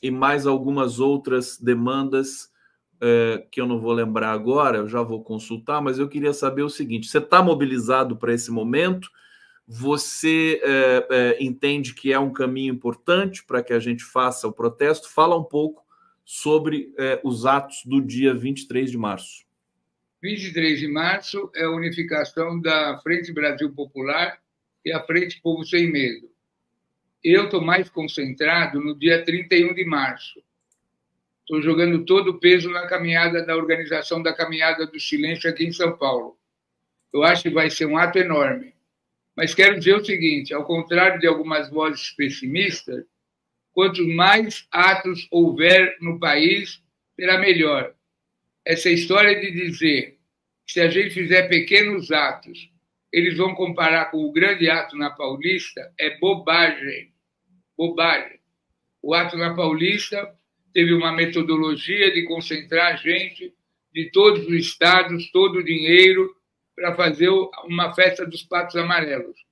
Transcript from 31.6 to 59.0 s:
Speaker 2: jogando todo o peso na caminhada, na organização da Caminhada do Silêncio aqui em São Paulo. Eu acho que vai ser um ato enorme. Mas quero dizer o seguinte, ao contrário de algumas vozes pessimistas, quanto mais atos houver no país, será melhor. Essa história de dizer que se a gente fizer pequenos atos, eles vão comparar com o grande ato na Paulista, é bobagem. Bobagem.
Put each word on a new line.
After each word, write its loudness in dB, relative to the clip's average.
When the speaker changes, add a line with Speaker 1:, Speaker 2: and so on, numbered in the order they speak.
Speaker 2:
jogando 2
todo 4
o -8
peso 6
na -6
caminhada, 0
na -2
organização -2
da -2
Caminhada -2
do -14
Silêncio -4
aqui -4
em -6
São -2
Paulo. -4
Eu 2
acho 4
que -2
vai 2
ser -4
um 0
ato 2
enorme. 0
Mas -2
quero 6
dizer 6
o 0
seguinte, -2
ao -6
contrário 2
de 2
algumas 0
vozes -4
pessimistas, -6
quanto 2
mais 2
atos 0
houver 4
no -6
país, 0
será 2
melhor. 0
Essa 0
história 4
de -6
dizer -2
que -16
se 0
a 4
gente 0
fizer 2
pequenos 2
atos, -4
eles 0
vão -2
comparar 0
com -4
o -4
grande 2
ato -2
na -4
Paulista, -6
é -4
bobagem. 0
Bobagem. 0